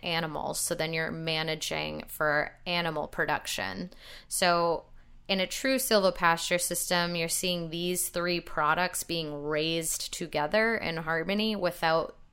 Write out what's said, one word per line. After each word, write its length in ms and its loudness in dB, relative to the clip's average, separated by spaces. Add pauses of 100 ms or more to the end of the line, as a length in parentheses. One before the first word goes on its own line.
animals. 560 -2
So 160 -2
then 200 -2
you're 160 -2
managing 1000 -4
for 440 0 (120)
animal 420 -2
production. 840 -2 (380)
So 560 2 (440)
in 120 2
a 60 0
true 300 0
silvopasture 840 4
system, 560 0
you're 120 0
seeing 400 -2
these 400 -2
three 320 0
products 600 0
being 400 -4
raised 680 0
together 640 2
in 220 -2
harmony 580 0
without 600 0 (160)